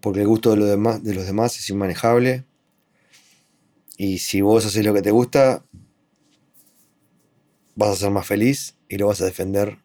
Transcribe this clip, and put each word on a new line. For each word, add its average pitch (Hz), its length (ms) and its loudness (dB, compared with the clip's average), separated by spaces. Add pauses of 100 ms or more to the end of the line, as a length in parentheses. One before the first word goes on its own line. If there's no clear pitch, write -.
Porque 98 180 -2
el 104 80 2
gusto 113 220 4
de 107 80 4
lo 104 80 2
demás, 104 360 0
de 107 120 -6
los 92 120 -6
demás 107 320 -2
es - 120 -10
inmanejable. 117 760 0 (1500)
Y 95 220 -4
si 98 240 -4
vos 107 240 4
haces 104 200 -2
lo 107 80 2
que 101 80 2
te 101 100 0
gusta, 123 520 2 (2000)
vas 104 160 2
a 98 40 0
ser 98 160 -2
más 101 160 -2
feliz 117 480 -2 (140)
y 98 80 -8
lo 101 100 0
vas 98 140 -2
a 95 40 -2
defender 98 600 -4